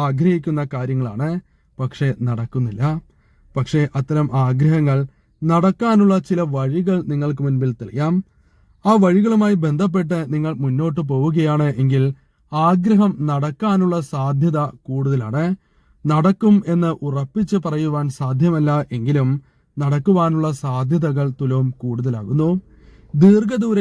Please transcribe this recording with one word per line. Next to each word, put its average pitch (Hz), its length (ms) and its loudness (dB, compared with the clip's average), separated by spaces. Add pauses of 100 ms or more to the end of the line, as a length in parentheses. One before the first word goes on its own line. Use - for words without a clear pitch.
ആഗ്രഹിക്കുന്ന 151 580 0 (120)
കാര്യങ്ങളാണ്, 127 540 -4 (500)
പക്ഷേ 131 300 -4 (140)
നടക്കുന്നില്ല. 117 600 -4 (720)
പക്ഷേ 143 260 -2 (140)
അത്തരം 147 320 -2 (180)
ആഗ്രഹങ്ങൾ 143 520 2 (440)
നടക്കാനുള്ള 190 800 2
ചില 175 220 -2 (140)
വഴികൾ 170 500 -2
നിങ്ങൾക്ക് 143 380 -2
മുൻപിൽ 131 300 0
തെളിയാം. 131 420 -4 (680)
ആ 208 100 4
വഴികളുമായി 208 720 4
ബന്ധപ്പെട്ട് 165 600 0
നിങ്ങൾ 151 360 -4
മുന്നോട്ട് 147 380 -2
പോവുകയാണ് 151 640 0 (100)
എങ്കിൽ 135 260 2 (480)
ആഗ്രഹം 180 720 2
നടക്കാനുള്ള 170 720 0 (180)
സാധ്യത 143 460 0 (280)
കൂടുതലാണ്. 135 560 -2 (600)
നടക്കും 190 520 4 (100)
എന്ന് 170 240 0 (140)
ഉറപ്പിച്ച് 143 520 -2
പറയുവാൻ 151 520 -2
സാധ്യമല്ല 147 640 0 (200)
എങ്കിലും 131 380 0 (480)
നടക്കുവാനുള്ള 156 760 2
സാധ്യതകൾ 139 800 -2
തുലോം 131 460 -2
കൂടുതലാകുന്നു. 123 720 -2 (640)
ദീർഘദൂര 208 680 4